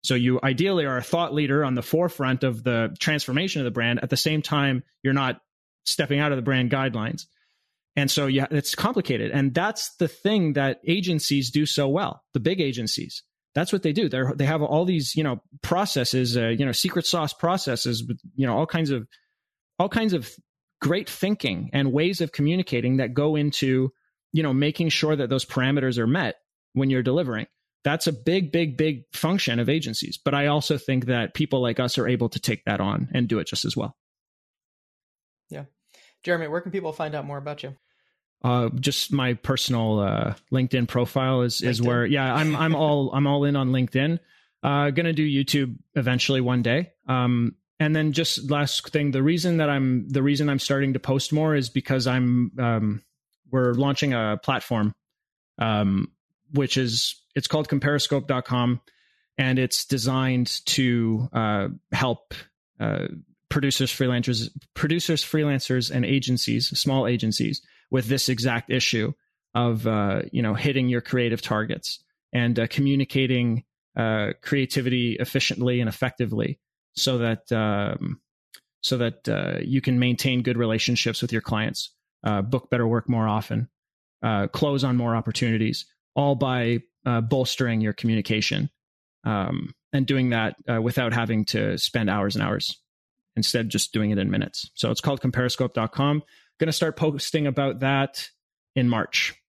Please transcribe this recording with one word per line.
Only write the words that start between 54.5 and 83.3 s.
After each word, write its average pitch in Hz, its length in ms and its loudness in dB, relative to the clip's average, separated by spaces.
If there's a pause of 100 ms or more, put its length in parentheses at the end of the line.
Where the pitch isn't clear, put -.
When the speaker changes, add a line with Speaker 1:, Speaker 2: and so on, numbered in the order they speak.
Speaker 1:
um, 104 520 2 (400)
which 139 260 0
is, 117 380 0 (200)
it's 139 120 -2
called 156 200 0
compariscope 143 600 0
dot 127 180 -2
com, 123 340 2 (580)
and 131 220 2
it's - 260 0
designed 131 840 0
to, 120 680 2
uh, 104 340 0 (240)
help, - 420 -2 (460)
uh, 50 280 -2 (420)
producers, 135 420 0
freelancers, 120 580 0 (240)
producers, 165 500 0
freelancers, 135 720 0
and 123 120 2
agencies, 120 600 0 (120)
small 135 280 2
agencies, 110 540 0 (300)
with 127 160 0
this 131 220 0
exact 117 420 -2
issue 120 400 0 (420)
of, 120 320 0
uh, 104 360 2 (100)
you 123 100 0
know, 107 140 0
hitting 131 340 0
your 120 120 0
creative 120 400 0
targets - 600 -4 (300)
and, 120 240 2
uh, 117 100 0
communicating, 131 960 0 (340)
uh, 110 340 0 (100)
creativity 127 760 0
efficiently 123 640 0
and 113 80 0
effectively, 113 720 -4 (360)
so 131 220 0
that, 117 340 -2
um, 104 680 -2 (640)
so 131 160 0
that, 117 320 -2
uh, 50 320 -2
you 131 200 0
can 127 180 2
maintain 123 420 2
good 117 160 0
relationships 113 640 0
with 120 120 -4
your 113 80 0
clients, - 500 -4 (320)
uh, 104 180 0
book 123 280 -2
better 120 180 2
work 113 220 0
more 113 180 2
often, 107 420 -2 (540)